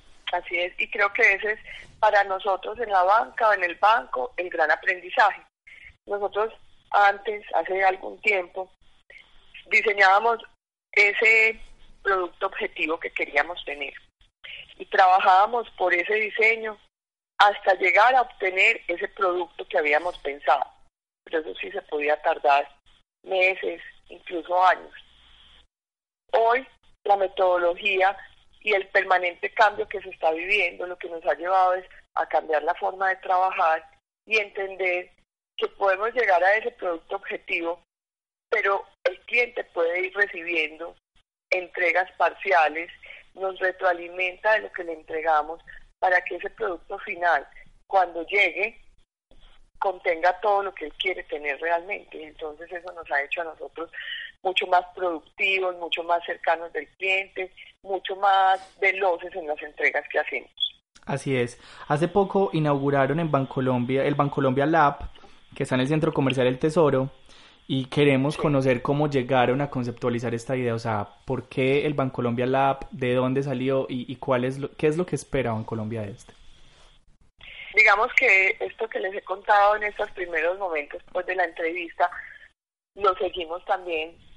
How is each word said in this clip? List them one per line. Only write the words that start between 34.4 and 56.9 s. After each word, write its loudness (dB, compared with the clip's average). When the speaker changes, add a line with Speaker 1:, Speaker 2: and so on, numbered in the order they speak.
Speaker 1:
que -4
podemos -2
llegar 2
a 6
ese -2
producto -8
objetivo, -8
pero 0
el -2
cliente -2
puede -2
ir -10
recibiendo -4
entregas -2
parciales, 0
nos -6
retroalimenta -2
de 0
lo -12
que -10
le -8
entregamos -2
para 2
que -8
ese -8
producto -8
final, 0
cuando 0
llegue, -2
contenga 0
todo 2
lo -6
que -10
él -12
quiere -2
tener -6
realmente. -6
Entonces -14
eso -12
nos -16
ha 0
hecho -8
a -4
nosotros -12
mucho -2
más 4
productivos, -4
mucho -6
más -2
cercanos -4
del -8